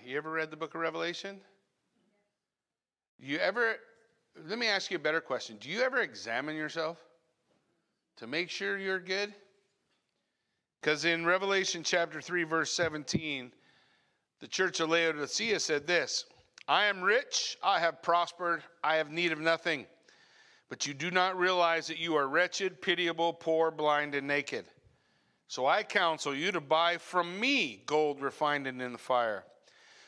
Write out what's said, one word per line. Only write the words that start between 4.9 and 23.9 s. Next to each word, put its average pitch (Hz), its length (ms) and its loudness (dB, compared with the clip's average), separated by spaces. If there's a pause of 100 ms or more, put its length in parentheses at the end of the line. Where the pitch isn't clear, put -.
you 185 60 -2
a 156 40 -4
better 156 200 2
question. 120 380 -6
Do 113 100 -14
you 202 140 -2
ever 254 180 0
examine 127 560 -4
yourself 156 460 -6 (1160)
to 117 100 -14
make 165 240 -4
sure 196 260 -4
you're 190 220 -2
good? 190 360 -4 (1500)
'Cause 151 240 0
in 165 180 2
Revelation 190 600 0
chapter 165 360 0
three, 175 220 -4
verse 156 300 0
seventeen, 151 800 -4 (880)
the 123 80 -16
church 185 320 0
of 160 100 2
Laodicea 165 680 2
said 143 260 0
this, 165 400 0 (420)
"I 185 180 4
am 196 140 0
rich, 214 640 2
I 190 160 4
have 160 240 2
prospered, 170 600 2 (200)
I 156 140 4
have 151 140 2
need 165 220 2
of 151 80 -2
nothing. 160 460 0 (800)
But - 180 -6
you 143 60 -4
do 147 180 -4
not 185 280 2
realize 175 480 4
that 160 120 -8
you 165 180 0
are 139 120 2
wretched, 180 540 0
pitiable, 170 500 0
poor, 160 380 2
blind, 147 440 0